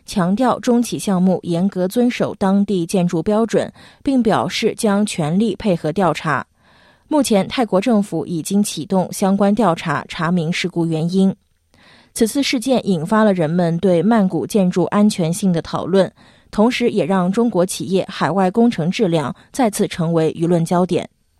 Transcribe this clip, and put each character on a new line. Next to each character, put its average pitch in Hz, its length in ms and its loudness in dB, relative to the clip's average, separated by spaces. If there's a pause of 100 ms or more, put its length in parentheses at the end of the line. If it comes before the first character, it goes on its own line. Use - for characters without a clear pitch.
强 185 300 0
调 240 240 2
中 240 240 2
企 185 160 -6
项 185 240 0
目 185 200 2
严 175 260 0
格 185 180 -2
遵 240 240 0
守 143 240 -4
当 202 300 2
地 185 200 -2
建 175 220 0
筑 170 160 -2
标 208 220 0
准， 160 260 -2 (320)
并 269 180 2
表 165 280 0
示 - 260 -2
将 208 300 0
全 170 340 -2
力 226 160 0
配 208 180 -2
合 160 200 -2
调 175 200 2
查。 143 320 -4 (600)
目 302 160 2
前， 196 240 0
泰 254 180 -2
国 185 140 0
政 208 240 2
府 165 220 -6
已 170 160 -6
经 196 200 0
启 165 240 -6
动 185 280 0
相 196 240 0
关 208 180 2
调 202 180 2
查， 160 360 -4
查 165 200 -4
明 175 220 0
事 - 160 -4
故 170 180 -2
原 160 240 -2
因。 190 240 4 (800)
此 226 140 2
次 277 160 -2
事 269 160 -2
件 240 260 0
引 170 200 0
发 220 180 2
了 214 80 4
人 175 180 0
们 170 280 0
对 170 260 2
曼 214 240 4
谷 151 180 -2
建 190 240 2
筑 175 160 0
安 208 240 4
全 170 220 0
性 185 220 0
的 160 80 -2
讨 - 240 -6
论， 190 260 2 (380)
同 220 220 2
时 240 180 0
也 185 160 0
让 180 240 0
中 233 200 0
国 180 160 2
企 - 220 -6
业 185 220 0
海 151 220 -4
外 185 180 2
工 233 220 2
程 160 180 -2
质 202 200 0
量 165 260 -2 (160)
再 247 180 0
次 202 180 -2
成 165 260 -4
为 160 200 2
舆 165 140 -2
论 170 160 2
焦 175 220 0
点。 180 220 -2 (320)